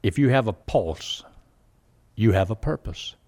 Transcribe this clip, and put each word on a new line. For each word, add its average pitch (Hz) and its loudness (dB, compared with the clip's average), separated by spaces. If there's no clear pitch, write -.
If 101 0
you 139 4
have 127 4
a 101 -2
pulse, - -4
you 107 4
have 95 2
a 113 -4
purpose. - -8